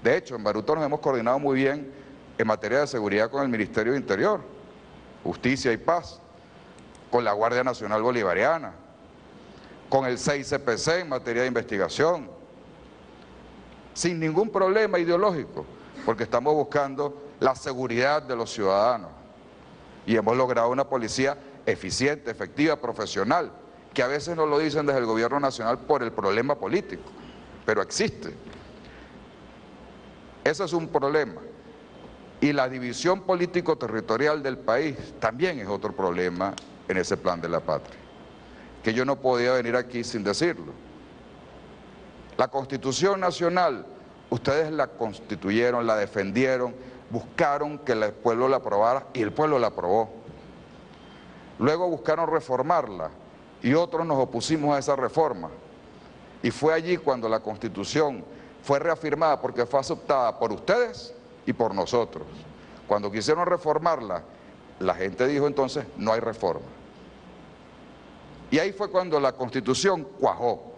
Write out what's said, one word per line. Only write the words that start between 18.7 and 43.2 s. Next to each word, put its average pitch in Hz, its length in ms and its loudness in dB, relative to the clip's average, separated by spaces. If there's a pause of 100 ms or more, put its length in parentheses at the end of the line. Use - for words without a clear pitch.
y 113 100 4
hemos 110 200 4
logrado 120 320 2
una 131 160 2
policía 131 520 -2 (300)
eficiente, 117 640 -2
efectiva, 139 460 0
profesional, 113 760 -2 (440)
que - 80 2
a - 40 4
veces 147 300 -4
no 160 80 2
lo 147 140 2
dicen 151 280 0
desde 135 140 4
el 120 60 0
gobierno 117 340 2
nacional 123 380 0
por 139 240 2
el 113 100 -4
problema 113 440 2
político, - 540 -4 (540)
pero 107 160 2
existe. 98 540 -4 (2000)
Ese 151 200 2
es 160 80 -4
un 165 160 -2
problema. 139 520 0 (1000)
Y 143 120 4
la 135 160 2
división 131 540 -2
político-territorial 151 1200 0
del 131 160 -4
país 135 380 0 (220)
también 135 400 0
es 101 80 -8
otro 98 260 -4
problema 90 600 -2 (320)
en 98 100 -2
ese 95 200 0
plan 87 240 -2
de 85 80 -6
la 82 120 0
patria, - 380 -4 (840)
que 110 120 0
yo 127 100 2
no 135 120 0
podía 123 360 2
venir 117 220 0
aquí 120 300 -2
sin 113 180 -4
decirlo. 98 500 0 (1600)
La 123 120 2
Constitución 139 720 -2